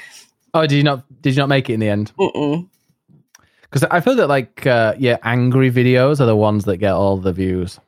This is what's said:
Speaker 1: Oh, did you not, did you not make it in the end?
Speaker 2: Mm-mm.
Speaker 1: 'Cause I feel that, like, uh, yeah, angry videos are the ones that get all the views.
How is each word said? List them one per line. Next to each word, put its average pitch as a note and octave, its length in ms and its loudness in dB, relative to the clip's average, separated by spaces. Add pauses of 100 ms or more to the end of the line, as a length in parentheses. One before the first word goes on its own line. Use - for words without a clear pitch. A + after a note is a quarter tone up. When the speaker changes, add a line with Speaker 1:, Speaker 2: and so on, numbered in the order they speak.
(520)
Speaker 1:
Oh, D#3+ 100 0
did D3+ 140 0
you C#3+ 60 2
not, C#3 220 -2 (180)
did C3+ 120 0
you C3+ 40 -2
not C#3 100 0
make C#3 220 0
it A#2+ 40 -2
in A2 60 -4
the G#2+ 80 -2
end? G#2 300 -4
Speaker 2:
Mm-mm. E3 500 -4 (1000)
Speaker 1:
'Cause C3+ 200 -2
I - 100 2
feel B3+ 160 0
that, F#3+ 120 2
like, C#3 380 -2
uh, A2+ 320 2
yeah, A#2+ 260 0
angry B2 460 2
videos B2+ 500 2
are C3 60 2
the A2 100 4
ones G#2 280 0
that G2 140 -2
get G2 140 0
all G2 240 0
the F#2+ 160 -4
views. F#2 560 -6